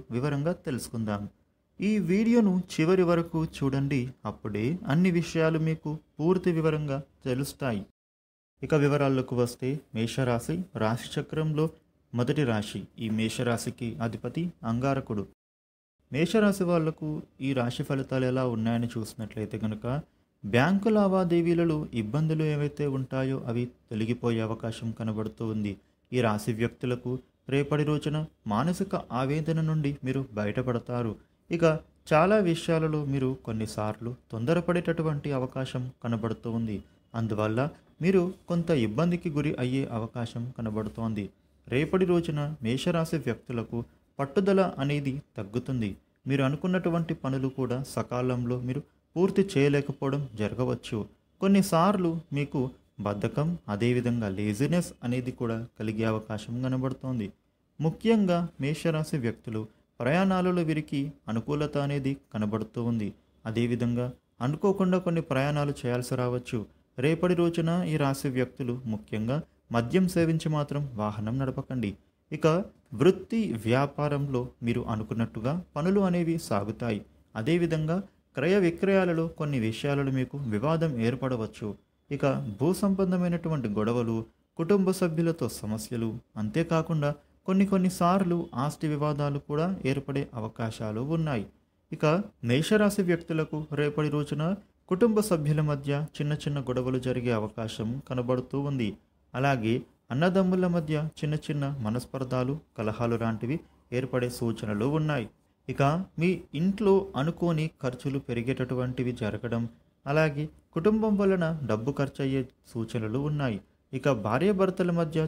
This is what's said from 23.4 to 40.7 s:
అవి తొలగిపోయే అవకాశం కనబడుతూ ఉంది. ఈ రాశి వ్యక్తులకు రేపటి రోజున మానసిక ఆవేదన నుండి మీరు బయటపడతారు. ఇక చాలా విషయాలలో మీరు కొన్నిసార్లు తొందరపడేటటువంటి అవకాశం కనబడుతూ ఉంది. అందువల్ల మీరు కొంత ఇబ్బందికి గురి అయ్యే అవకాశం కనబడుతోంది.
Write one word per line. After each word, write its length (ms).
అవి 160
తొలగిపోయే 600
అవకాశం 420
కనబడుతూ 520
ఉంది. 180
ఈ 100
రాశి 320
వ్యక్తులకు 580
రేపటి 340
రోజున 340
మానసిక 480
ఆవేదన 500
నుండి 300
మీరు 180
బయటపడతారు. 760
ఇక 140
చాలా 300
విషయాలలో 540
మీరు 240
కొన్నిసార్లు 640
తొందరపడేటటువంటి 1000
అవకాశం 540
కనబడుతూ 480
ఉంది. 260
అందువల్ల 480
మీరు 180
కొంత 200
ఇబ్బందికి 420
గురి 300
అయ్యే 260
అవకాశం 460
కనబడుతోంది. 680